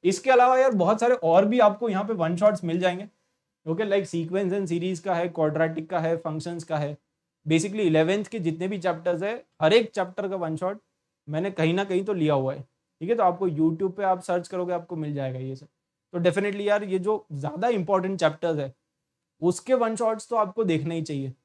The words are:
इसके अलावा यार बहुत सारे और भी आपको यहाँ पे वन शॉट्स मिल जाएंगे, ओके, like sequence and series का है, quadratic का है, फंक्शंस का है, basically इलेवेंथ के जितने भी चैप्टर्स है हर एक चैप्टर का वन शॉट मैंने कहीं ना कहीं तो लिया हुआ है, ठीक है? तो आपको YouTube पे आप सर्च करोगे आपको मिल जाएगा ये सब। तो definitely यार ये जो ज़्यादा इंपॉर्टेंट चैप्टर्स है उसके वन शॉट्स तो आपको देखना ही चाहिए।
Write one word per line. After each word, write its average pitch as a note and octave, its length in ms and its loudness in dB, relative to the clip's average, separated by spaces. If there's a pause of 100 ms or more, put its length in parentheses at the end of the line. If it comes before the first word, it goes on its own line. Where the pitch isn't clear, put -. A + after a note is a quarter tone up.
इसके F#3 260 2
अलावा B3+ 280 6
यार C4 160 4
बहुत G3+ 260 2
सारे B3 140 4 (100)
और E3+ 200 6
भी A3 160 2
आपको G#3+ 280 4
यहाँ G3 160 -2
पे A3 100 -6
वन E3+ 220 -2
शॉट्स G#3 280 2
मिल E3+ 160 -2
जाएंगे, F#3 280 -2 (580)
ओके, E3 180 -2
like G3 220 0
sequence F3 460 -2
and G3 160 -4
series E3+ 320 -2
का F#3+ 140 -2
है, E3+ 200 -2
quadratic D#3+ 520 0
का F3 140 -2
है, E3 160 0
फंक्शंस E3 480 -8
का D#3+ 140 -4
है, D3 180 -6 (500)
basically F3 360 0
इलेवेंथ E3+ 420 2
के A3+ 160 -10
जितने E3 280 -4
भी G3+ 100 -4
चैप्टर्स E3+ 440 -2
है G#3 120 -4 (280)
हर D#3+ 100 6
एक A3+ 180 4
चैप्टर F#3+ 380 -4
का F#3+ 80 -4
वन D#3+ 200 -4
शॉट F#3+ 240 -6 (480)
मैंने E3 220 -2
कहीं E3 240 0
ना G3 100 0
कहीं F#3+ 200 -2
तो G#3 80 -4
लिया D3+ 220 2
हुआ C3+ 200 0
है, C#3+ 60 -12
ठीक - 500 -12
है? A#3 60 2
तो A#3 60 2
आपको F3+ 260 2
YouTube D#3+ 480 0
पे G3+ 80 -6
आप F#3 180 2
सर्च F3 260 -2
करोगे F3+ 240 -4
आपको E3+ 240 -6
मिल D3+ 180 -6
जाएगा C3 240 -6
ये C3 180 -8
सब। - 100 -20 (480)
तो F3+ 60 -2
definitely G3 400 2
यार G#3 240 0
ये F#3+ 140 -2
जो G3+ 340 -2
ज़्यादा D3+ 380 -4
इंपॉर्टेंट F#3+ 500 0
चैप्टर्स D#3 380 0
है C3+ 140 -6 (680)
उसके F3+ 320 0
वन A3+ 220 0
शॉट्स A3 320 -2
तो A#3+ 80 -2
आपको G#3+ 280 0
देखना E3 300 -2
ही E3 80 -4
चाहिए। C3+ 300 -6 (120)